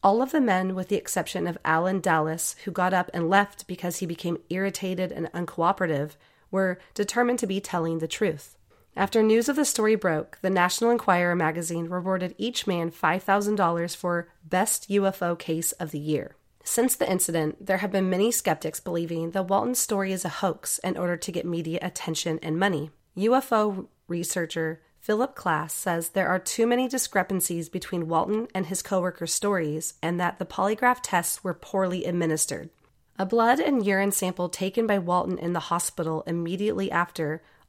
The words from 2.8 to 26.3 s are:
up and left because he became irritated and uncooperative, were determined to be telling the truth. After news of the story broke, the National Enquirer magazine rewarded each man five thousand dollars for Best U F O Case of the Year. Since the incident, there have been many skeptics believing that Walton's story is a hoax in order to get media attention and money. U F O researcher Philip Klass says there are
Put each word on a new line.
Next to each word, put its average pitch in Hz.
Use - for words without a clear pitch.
up 180
and 170
left 196
because 175
he 190
became 170
irritated 185
and 165
uncooperative, 165
were 190
determined 240
to 220
be 190
telling 165
the 160
truth. 156
After 214
news 226
of 277
the 294
story 220
broke, 165
the 190
National 190
Enquirer 180
magazine 165
rewarded 180
each 240
man 170
five 170
thousand 208
dollars 170
for 175
Best 185
U 196
F 190
O 175
Case 165
of 160
the 151
Year. 151
Since 240
the -
incident, 165
there 190
have 185
been 190
many 190
skeptics -
believing 170
that 190
Walton's 214
story 196
is 185
a 180
hoax -
in 185
order 175
to 175
get 175
media 170
attention 160
and 160
money. 165
U 220
F 262
O 214
researcher 165
Philip 220
Klass 156
says 170
there 190
are 185